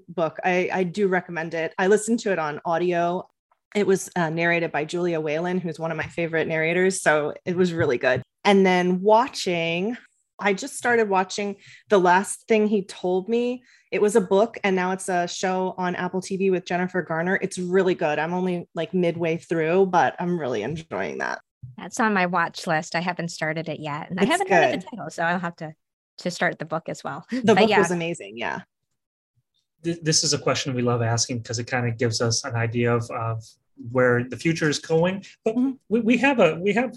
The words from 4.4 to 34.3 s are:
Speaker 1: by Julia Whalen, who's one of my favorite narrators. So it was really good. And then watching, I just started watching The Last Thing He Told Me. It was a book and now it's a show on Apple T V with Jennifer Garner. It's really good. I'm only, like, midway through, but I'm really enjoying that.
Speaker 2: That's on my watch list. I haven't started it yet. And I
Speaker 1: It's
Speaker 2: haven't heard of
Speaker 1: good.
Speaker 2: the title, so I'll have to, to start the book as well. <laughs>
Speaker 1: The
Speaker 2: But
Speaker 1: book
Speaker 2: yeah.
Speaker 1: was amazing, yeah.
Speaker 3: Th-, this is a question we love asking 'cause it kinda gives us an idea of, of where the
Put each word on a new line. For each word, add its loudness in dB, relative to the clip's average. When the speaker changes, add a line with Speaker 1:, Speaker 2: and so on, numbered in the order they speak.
Speaker 1:
by -2
Julia -2
Whalen, -2
who's -6
one -4
of -6
my -6
favorite -2
narrators. 0
So 2
it -2
was 2
really 0
good. 2
And 6
then 2
watching, 0
I 2
just -8
started 2
watching -2
The 6
Last 4
Thing 4
He 2
Told -4
Me. -2
It 0
was 4
a 4
book 2
and 2
now 0
it's -6
a 0
show -2
on -2
Apple -4
T -6
V 2
with 0
Jennifer -2
Garner. -2
It's -6
really 2
good. 0
I'm -2
only, -2
like, -6
midway 0
through, 2
but 4
I'm -2
really -2
enjoying -6
that. -6
Speaker 2:
That's -10
on 2
my 2
watch -2
list. -2
I -2
haven't -4
started -6
it -6
yet. -8
And -6
I 2
Speaker 1:
It's 2
Speaker 2:
haven't 0
heard 4
of 2
Speaker 1:
good. -4
Speaker 2:
the -14
title, -12
so -4
I'll 0
have -6
to, -12
to -6
start -2
the -10
book -6
as -10
well. -10
<laughs> -12
Speaker 1:
The -4
Speaker 2:
But 4
Speaker 1:
book 6
Speaker 2:
yeah. 4
Speaker 1:
was 2
amazing, -6
yeah. -6
Speaker 3:
Th-, -4
this 2
is 0
a 0
question 0
we -2
love 2
asking -2
'cause -6
it -6
kinda -2
gives 0
us 0
an -6
idea 0
of, -2
of -6
where 4
the -10